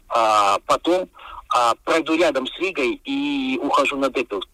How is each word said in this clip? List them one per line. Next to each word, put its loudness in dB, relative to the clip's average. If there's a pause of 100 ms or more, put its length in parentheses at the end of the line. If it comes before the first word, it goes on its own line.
а 4
потом, 0 (480)
а, 4 (100)
пройду 0
рядом 2
с -12
Ригой -4
и -4
ухожу 0
на -2
Депилс. -6